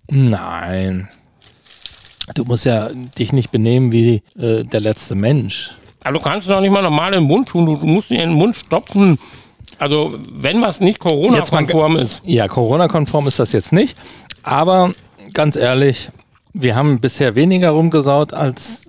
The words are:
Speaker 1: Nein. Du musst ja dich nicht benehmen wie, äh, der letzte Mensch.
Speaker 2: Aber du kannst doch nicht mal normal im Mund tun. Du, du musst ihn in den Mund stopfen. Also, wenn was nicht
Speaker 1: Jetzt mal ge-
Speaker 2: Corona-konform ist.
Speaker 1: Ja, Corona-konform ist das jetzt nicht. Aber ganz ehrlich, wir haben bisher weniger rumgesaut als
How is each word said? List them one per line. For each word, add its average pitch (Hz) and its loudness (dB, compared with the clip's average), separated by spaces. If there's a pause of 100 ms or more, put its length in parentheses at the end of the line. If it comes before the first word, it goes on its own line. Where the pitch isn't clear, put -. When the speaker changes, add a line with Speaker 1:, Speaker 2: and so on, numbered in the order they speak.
Speaker 1:
Nein. 95 -2 (1300)
Du 123 -2
musst 120 -2
ja 113 0 (280)
dich 113 -4
nicht 131 0
benehmen 120 2
wie, 117 2 (160)
äh, 113 -2
der 113 -4
letzte 107 -4
Mensch. 110 -2 (300)
Speaker 2:
Aber 143 -4
du - -8
kannst 180 -4
doch 196 2
nicht 196 2
mal 196 2
normal 165 0
im 175 2
Mund 190 2
tun. 170 0
Du, 151 0
du 147 -4
musst 170 0
ihn 233 0
in 165 -2
den 160 2
Mund 214 2
stopfen. 165 2 (600)
Also, 151 -2 (160)
wenn 151 -2
was 202 -2
nicht 180 0
Speaker 1:
Jetzt 170 2
mal 156 2
ge- 156 -2
Speaker 2:
Corona-konform 160 2
ist. 127 -4
Speaker 1:
Ja, 113 2
Corona-konform 143 0
ist 135 -2
das 117 -2
jetzt - -2
nicht. 220 2 (480)
Aber 180 2 (420)
ganz 151 0
ehrlich, 127 0 (420)
wir 127 0
haben 135 2
bisher 120 -2
weniger 180 4
rumgesaut 151 2
als - -6